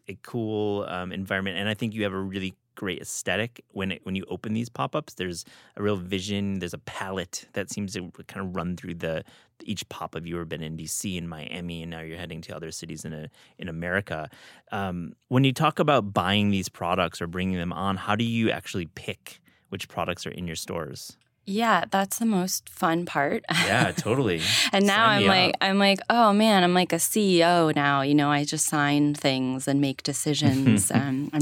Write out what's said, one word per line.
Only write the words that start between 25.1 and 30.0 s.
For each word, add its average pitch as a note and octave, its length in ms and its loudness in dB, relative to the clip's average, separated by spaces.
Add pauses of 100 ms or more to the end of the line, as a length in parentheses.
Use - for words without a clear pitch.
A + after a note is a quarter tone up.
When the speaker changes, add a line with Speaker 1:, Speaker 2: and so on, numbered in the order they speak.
Speaker 2:
I'm G3+ 60 4
Speaker 1:
me G3 80 6
Speaker 2:
like, F#3 240 6
Speaker 1:
up. - 80 -4
Speaker 2:
I'm G3 180 2
like, G3 200 6 (100)
Oh G#3 240 6
man, G#3 320 6
I'm F3+ 80 6
like F3+ 180 4
a E3+ 80 2
C F#3+ 400 4
E E3 60 8
O E3+ 280 6
now. C#3+ 280 4
You C#3 140 4
know, D3 140 4
I D3 140 4
just D3 220 -2
sign D3 480 2
things C3 520 0
and C#3 140 2
make C#3 240 0